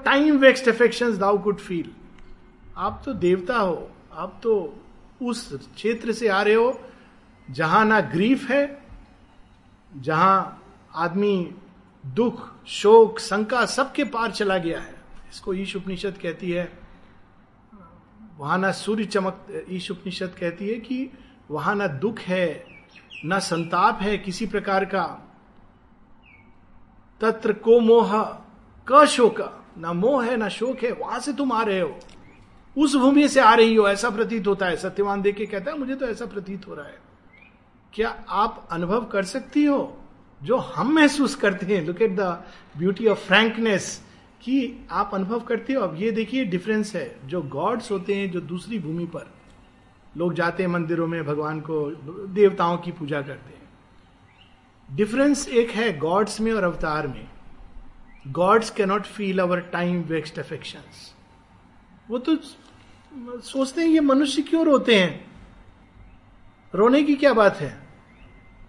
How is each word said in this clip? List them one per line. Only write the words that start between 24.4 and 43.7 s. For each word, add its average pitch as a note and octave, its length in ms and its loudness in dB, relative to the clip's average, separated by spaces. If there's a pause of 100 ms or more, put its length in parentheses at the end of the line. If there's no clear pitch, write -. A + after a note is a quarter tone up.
प्रकार G3 380 -2
का। F#3 380 -4 (2000)
तत्र A3 320 0
को A3+ 280 6
मोह G#3+ 580 4 (500)
क C#4+ 180 10
शोक, - 580 0 (140)
ना E3 140 -8
मोह A#3 320 2
है, A3+ 120 -2
ना G#3+ 120 -2
शोक A#3 300 -4
है। A3+ 140 -4
वहां A#3+ 280 -8
से D4 120 -6
तुम B3+ 200 -2
आ A3+ 100 0
रहे G3 180 0
हो, D#3 180 -4 (800)
उस C#4+ 180 4
भूमि C#4 320 6
से C4+ 120 4
आ A3+ 140 8
रही A3+ 200 8
हो, G#3 140 6
ऐसा G3+ 220 0
प्रतीत A3 360 -4
होता G3 200 0
है। E3+ 100 0
सत्यवान G3 460 -4
देख G3+ 140 0
के G#3+ 100 -6
कहता G#3 240 -8
है, D#4 80 -8
"मुझे C4 160 -6
तो C4+ 120 -6
ऐसा A#3 200 -8
प्रतीत G3 400 -12
हो E3 80 -16
रहा D3 120 -14
है।" - 120 -20 (960)
क्या A3 340 -4
आप G#3 420 -2
अनुभव F3+ 340 -2
कर G3 200 -2
सकती C4 400 -2
हो - 360 0 (420)
जो G#3 140 0
हम A3 360 -2
महसूस D4 420 4
करते G3 440 0
हैं? D#3 80 -4
Look F3 160 -6
at G3 140 0
the F#3 200 -2 (460)
beauty G3 260 0
of G3 80 4
frankness, A3 640 2 (600)